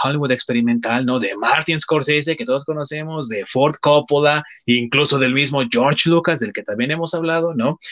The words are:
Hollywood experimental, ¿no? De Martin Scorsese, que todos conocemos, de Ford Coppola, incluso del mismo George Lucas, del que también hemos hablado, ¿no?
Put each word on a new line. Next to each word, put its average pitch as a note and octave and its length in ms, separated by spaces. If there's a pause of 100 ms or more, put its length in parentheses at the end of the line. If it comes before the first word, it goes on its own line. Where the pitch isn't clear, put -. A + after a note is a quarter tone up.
Hollywood C#3+ 280
experimental, A#2+ 720
¿no? B2+ 140
De G2 160
Martin D3+ 440
Scorsese, D3+ 560
que A#2+ 80
todos C3 220
conocemos, D3+ 640
de G#2 160
Ford D3 340
Coppola, D3 640 (220)
incluso C3 540
del B2+ 160
mismo C#3 340
George C3+ 400
Lucas, E3 300
del G#2+ 120
que G#2 120
también A#2 260
hemos E3 240
hablado, E3 400
¿no? C3+ 240 (140)